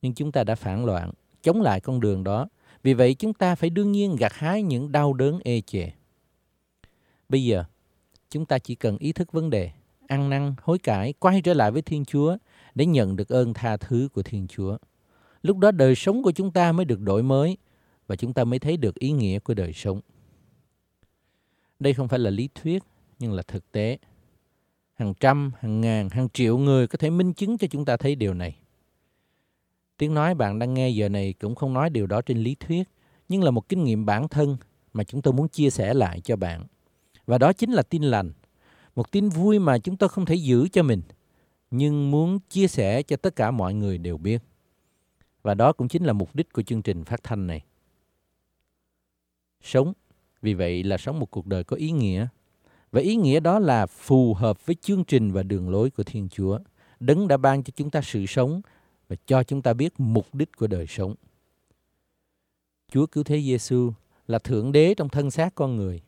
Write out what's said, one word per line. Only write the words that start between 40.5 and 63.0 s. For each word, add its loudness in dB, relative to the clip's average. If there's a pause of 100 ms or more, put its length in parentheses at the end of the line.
cho 4
mình, 2 (680)
nhưng 0
muốn 2 (100)
chia 2
sẻ 0
cho -4
tất -4
cả 0
mọi -2
người -2
đều -6
biết. -2 (1000)
Và 0
đó 4
cũng -2
chính -2
là 2
mục -4
đích -4
của -2
chương -4
trình -4
phát -8
thanh -6
này. -8 (2000)
Sống, 0 (480)
vì 0
vậy -2
là 0
sống -6
một -6
cuộc -10
đời -2
có -6
ý -4
nghĩa. -2 (640)
Và 2
ý 0
nghĩa 2
đó 2
là 2
phù 2
hợp -2
với -2
chương 0
trình 2
và 0
đường -4
lối 0
của -6
Thiên -8
Chúa. -2 (400)
Đấng 2
đã 4
ban 2
cho -12
chúng -6
ta -2
sự -4
sống 0 (480)
và -6 (100)
cho 4
chúng -4
ta 2
biết -2
mục 0
đích -4
của -2
đời -4
sống. -6 (1800)
Chúa 2